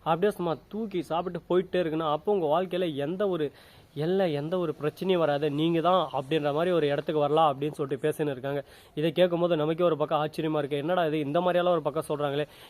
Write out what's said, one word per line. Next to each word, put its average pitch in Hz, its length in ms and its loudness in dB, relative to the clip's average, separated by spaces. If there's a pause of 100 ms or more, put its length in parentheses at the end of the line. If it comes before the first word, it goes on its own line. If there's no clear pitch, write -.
அப்படியே 170 280 2
சும்மா 175 220 -4 (140)
தூக்கி 196 340 -6
சாப்பிட்டு 175 400 -4
போயிட்டே 180 380 0
இருக்கணும். 160 320 0
அப்போ 156 200 0
உங்க 180 140 0
வாழ்க்கையில 175 520 0
எந்த 180 300 -2
ஒரு 160 180 0 (480)
எல்லை, 175 380 0
எந்த 151 260 -2
ஒரு 160 140 -2
பிரச்சனையும் 170 500 0
வராது, 147 280 2
நீங்க 160 300 2
தான் 180 220 4 (100)
அப்படின்ற 147 400 -2
மாதிரி 170 180 0
ஒரு 160 160 2
இடத்துக்கு 147 340 -2
வரலாம் 151 280 4
அப்படின்னு 143 280 -2
சொல்லிட்டு 143 280 -4
பேசின்னு 151 260 -2
இருக்காங்க. 139 300 -6 (360)
இதை 156 160 0
கேட்கும்போது 170 440 2
நமக்கே 160 260 0
ஒரு 165 140 4
பக்கம் 151 240 0
ஆச்சரியமா 156 380 -2
இருக்கு, 147 180 -2
என்னடா 170 300 0
இது 156 140 0
இந்த 143 200 0
மாதிரியெல்லாம் 175 360 2
ஒரு 156 60 -2
பக்கம் 147 260 -4
சொல்றாங்களே, 147 360 -2 (260)